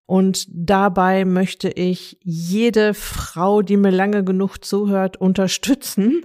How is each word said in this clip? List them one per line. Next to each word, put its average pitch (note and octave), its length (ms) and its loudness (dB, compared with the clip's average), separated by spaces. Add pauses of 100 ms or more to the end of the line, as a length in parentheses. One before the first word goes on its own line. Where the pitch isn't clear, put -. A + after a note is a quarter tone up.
Und F#3+ 440 2
dabei F#3+ 720 2
möchte F#3 440 0
ich - 520 -4
jede G#3 720 0
Frau, G3+ 680 -2
die G3+ 160 0
mir G3 140 4
lange G3 320 0
genug F#3+ 400 -2
zuhört, G3 540 -2
unterstützen, G3 1080 0